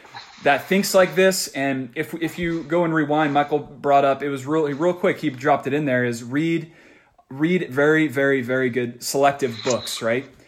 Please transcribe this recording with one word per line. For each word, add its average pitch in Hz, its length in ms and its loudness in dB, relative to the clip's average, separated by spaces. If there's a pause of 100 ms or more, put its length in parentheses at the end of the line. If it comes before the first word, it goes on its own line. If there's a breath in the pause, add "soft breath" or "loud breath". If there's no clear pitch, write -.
(440 loud breath)
that 139 220 2
thinks 196 280 0
like 185 220 4
this." 185 320 2
And 135 480 -4
if, 156 180 -6
if 160 240 -6
you 170 260 -4
go 165 200 0
and 165 100 -2
rewind, 151 400 0
Michael 143 240 2
brought 139 460 2
up, 135 180 2
it 143 60 -4
was 135 180 -6
real, 151 220 0
real 156 260 0
quick, 175 240 0
he 151 120 -2
dropped 135 360 0
it 135 80 -2
in 151 120 0
there, 127 180 0
is 117 180 -4
read, 156 480 -2 (600 soft breath)
read 165 400 0
very, 151 360 4
very, 139 360 0
very 127 280 0
good 120 320 -4
selective 139 640 0
books, 117 360 -4
right? 120 240 -2 (240 loud breath)